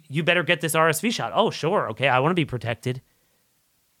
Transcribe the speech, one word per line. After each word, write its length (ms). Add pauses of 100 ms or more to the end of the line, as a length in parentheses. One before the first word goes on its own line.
you 160
better 200
get 180
this 140
R 140
S 120
V 100
shot." 220
"Oh, 160
sure. 400
Okay, 180
I 120
wanna 160
be 100
protected." 560 (1000)